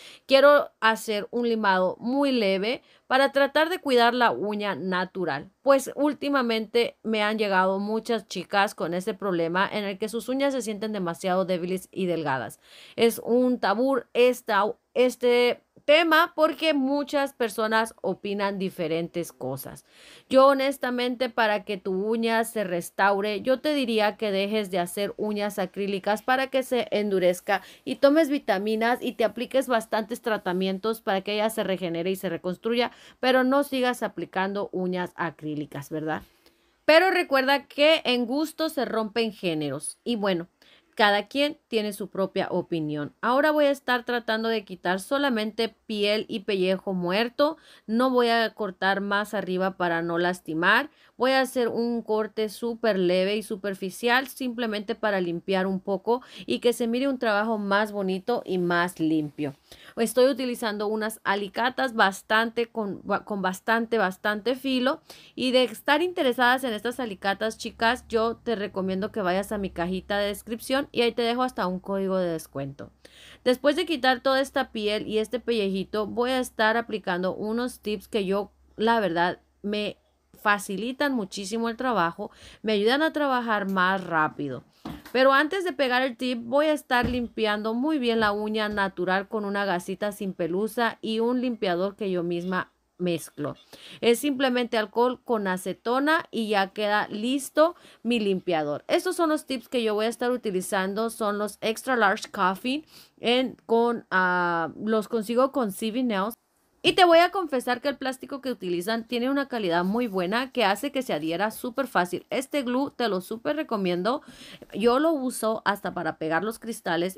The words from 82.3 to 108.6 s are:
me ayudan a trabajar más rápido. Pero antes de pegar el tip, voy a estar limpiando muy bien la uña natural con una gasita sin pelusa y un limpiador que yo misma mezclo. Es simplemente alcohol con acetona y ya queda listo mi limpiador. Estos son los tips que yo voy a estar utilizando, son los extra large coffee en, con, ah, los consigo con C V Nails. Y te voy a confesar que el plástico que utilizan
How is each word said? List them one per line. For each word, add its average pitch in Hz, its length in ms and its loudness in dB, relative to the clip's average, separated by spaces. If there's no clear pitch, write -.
me 214 100 -2
ayudan 220 300 4
a 320 100 2
trabajar 240 580 0
más 190 360 2
rápido. 156 580 -2
Pero 262 220 6
antes 311 320 2
de 349 80 -4
pegar 254 300 0
el 262 120 -2
tip, 247 260 -4
voy 269 260 2
a 302 60 4
estar 247 360 0
limpiando 220 640 -2
muy 285 260 0
bien 233 220 2
la 208 100 4
uña 214 380 -2
natural 190 580 -2
con 214 160 -4
una 202 220 -2
gasita 190 480 -4
sin 196 180 -6
pelusa 208 720 -2
y 220 180 -2
un 240 220 0
limpiador 202 560 -2
que 202 140 -4
yo 175 120 0
misma 175 480 -4
mezclo. 156 560 -4
Es 233 160 4
simplemente 254 580 0
alcohol 233 480 0
con 214 240 -2
acetona 240 840 0
y 220 180 -4
ya 196 200 2
queda 208 400 0
listo 269 640 0
mi 233 180 0
limpiador. 175 680 -2
Estos 349 280 0
son 330 140 2
los 302 160 -2
tips 262 240 -8
que 240 140 -2
yo 214 100 0
voy 214 140 0
a - 20 0
estar 240 220 -2
utilizando, 202 800 -2
son 208 260 -4
los 208 240 -6
extra 220 340 -2
large 214 360 2
coffee 208 540 -2
en, 247 360 0
con, 233 420 2
ah, 180 600 2
los 214 240 0
consigo 240 440 0
con 240 200 -2
C 220 200 -4
V 254 120 -2
Nails. 214 300 0
Y 349 120 2
te 381 120 6
voy 330 140 10
a 349 100 6
confesar 262 520 -2
que 285 80 -2
el - 80 -4
plástico 262 440 -8
que 262 80 -6
utilizan 214 580 -4